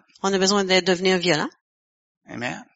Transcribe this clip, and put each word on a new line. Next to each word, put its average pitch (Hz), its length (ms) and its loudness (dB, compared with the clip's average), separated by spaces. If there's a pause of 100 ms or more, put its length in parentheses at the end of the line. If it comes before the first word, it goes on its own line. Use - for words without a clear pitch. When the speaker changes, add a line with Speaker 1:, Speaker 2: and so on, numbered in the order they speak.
(240)
Speaker 1:
On 196 100 0
a 190 60 0
besoin 196 280 2
de 185 140 4
devenir 185 380 0
violent. 175 320 0 (800)
Speaker 2:
Amen. 123 340 -8 (120)